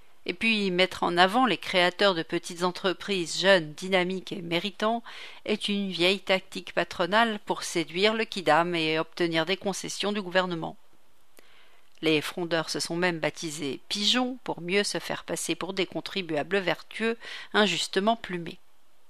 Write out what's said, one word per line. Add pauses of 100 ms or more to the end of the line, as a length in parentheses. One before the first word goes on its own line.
(260)
Et
puis,
mettre
en
avant
les
créateurs
de
petites
entreprises
jeunes,
dynamiques
et
méritants (400)
est
une
vieille
tactique
patronale
pour
séduire
le
quidam
et
obtenir
des
concessions
du
gouvernement. (1200)
Les
frondeurs
se
sont
même
baptisés
pigeons
pour
mieux
se
faire
passer
pour
des
contribuables
vertueux (360)
injustement
plumés. (500)